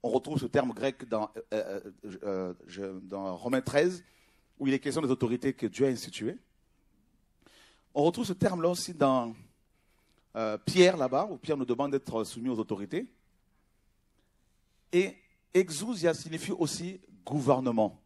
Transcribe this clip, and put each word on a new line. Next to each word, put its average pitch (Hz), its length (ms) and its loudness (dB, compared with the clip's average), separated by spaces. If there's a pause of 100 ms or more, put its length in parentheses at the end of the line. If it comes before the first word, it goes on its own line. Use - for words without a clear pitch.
On 120 80 -2
retrouve 143 280 0
ce 131 80 -2
terme 127 260 2
grec 127 360 -4
dans, 107 280 -2
euh, - 60 -12 (100)
euh, 104 280 -4 (440)
euh, 92 300 -4 (120)
je, 90 160 -12
dans 95 540 -8
Romains 120 240 -2
treize, 175 440 0 (540)
où 139 80 -2
il 135 80 4
est 131 60 0
question 139 200 -2
des 139 100 0
autorités 127 420 0
que 120 140 -4
Dieu 123 200 0
a - 20 2
instituées. 127 500 -6 (1600)
On 143 100 4
retrouve 180 220 2
ce 190 60 -2
terme-là 175 360 2
aussi 175 260 -2
dans, 131 400 2 (1000)
euh, 110 220 -2
Pierre, 180 380 6
là-bas, 135 340 0
où 143 80 -10
Pierre 151 180 -2
nous 135 80 -2
demande 127 280 0
d'être 117 320 -2
soumis 117 240 -6
aux 120 100 -2
autorités. 107 480 -4 (1900)
Et 190 240 2 (380)
exousia 180 600 2
signifie 160 380 -6
aussi 175 480 -4 (240)
gouvernement. 127 800 2